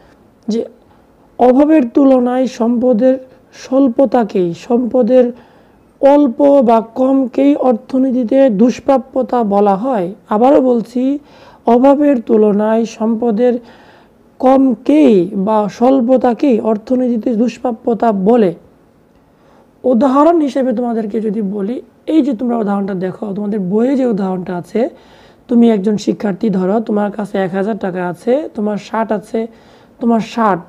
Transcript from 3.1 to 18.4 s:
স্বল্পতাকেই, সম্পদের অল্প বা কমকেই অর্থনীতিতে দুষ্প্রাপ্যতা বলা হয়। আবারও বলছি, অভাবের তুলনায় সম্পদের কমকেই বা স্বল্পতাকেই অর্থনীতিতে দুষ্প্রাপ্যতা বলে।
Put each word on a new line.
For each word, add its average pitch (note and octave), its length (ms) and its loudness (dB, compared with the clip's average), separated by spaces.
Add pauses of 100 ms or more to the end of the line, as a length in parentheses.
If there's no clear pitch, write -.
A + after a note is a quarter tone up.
স্বল্পতাকেই, A#3 1000 0
সম্পদের B3 760 0 (720)
অল্প C#4+ 600 4
বা A3+ 200 2
কমকেই C4+ 760 0
অর্থনীতিতে B3+ 920 0
দুষ্প্রাপ্যতা A#3+ 960 0
বলা G3+ 320 2
হয়। G3+ 380 -4 (160)
আবারও B3+ 320 2
বলছি, B3+ 580 -2 (460)
অভাবের C4+ 560 2
তুলনায় G#3+ 640 2
সম্পদের A#3 720 -2 (800)
কমকেই C4 960 2
বা G#3 340 -2
স্বল্পতাকেই B3+ 880 2
অর্থনীতিতে A#3 760 -2
দুষ্প্রাপ্যতা A#3 760 -2
বলে। G3+ 420 2 (1300)